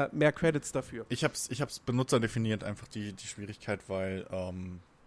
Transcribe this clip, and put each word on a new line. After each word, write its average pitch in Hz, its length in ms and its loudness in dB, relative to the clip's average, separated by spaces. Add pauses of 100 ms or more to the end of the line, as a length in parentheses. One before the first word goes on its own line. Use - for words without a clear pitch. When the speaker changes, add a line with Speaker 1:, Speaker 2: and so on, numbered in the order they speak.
Speaker 1:
Also - 140 0
Speaker 2:
mehr 151 160 6
Credits 156 400 2
dafür. 120 360 -4
Speaker 1:
ich 123 160 0
hab's, - 260 0
ich 120 120 -2
hab's - 160 -4
benutzerdefiniert, 117 840 2
einfach 101 240 -6
die, 104 240 -6
die - 140 -12
Schwierigkeit, 104 640 -6
weil, 95 420 -2
ähm, 92 500 -6 (260)